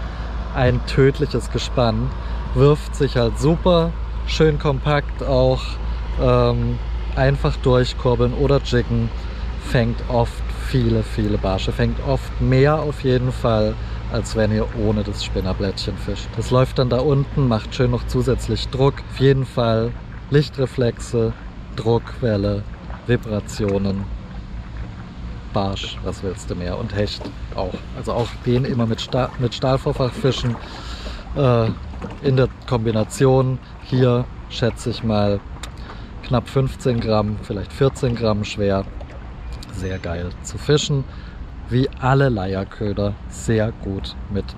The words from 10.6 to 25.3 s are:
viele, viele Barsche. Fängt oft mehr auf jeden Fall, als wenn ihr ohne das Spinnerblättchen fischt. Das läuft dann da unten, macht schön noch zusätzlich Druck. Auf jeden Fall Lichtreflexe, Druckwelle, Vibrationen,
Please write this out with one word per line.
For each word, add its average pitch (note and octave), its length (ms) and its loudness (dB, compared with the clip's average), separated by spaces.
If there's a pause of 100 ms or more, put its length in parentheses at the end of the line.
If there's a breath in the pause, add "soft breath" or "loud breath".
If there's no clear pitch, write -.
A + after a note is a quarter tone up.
viele, A2+ 360 2
viele G#2 340 0
Barsche. F#2+ 340 0
Fängt A#2 260 0 (100)
oft - 340 -2
mehr C3+ 380 6
auf D3 240 -4
jeden B2+ 280 2
Fall, A2 440 2 (360 loud breath)
als A2 240 -2
wenn G#2+ 160 4
ihr G#2+ 160 2 (120)
ohne G#2+ 240 2
das G2+ 200 -4
Spinnerblättchen F#2+ 720 -2
fischt. - 380 -6
Das A2+ 160 -4
läuft B2+ 280 4
dann B2+ 100 2
da A#2+ 100 2
unten, C#3 480 2
macht A2+ 280 0
schön B2 160 4
noch A#2+ 160 -2
zusätzlich A#2+ 640 0
Druck. C3+ 260 2 (160)
Auf - 80 -6
jeden C3+ 260 4
Fall A2+ 460 2 (380)
Lichtreflexe, A#2+ 1040 2 (420)
Druckwelle, G#2 880 0 (440)
Vibrationen, G2+ 960 0 (1500)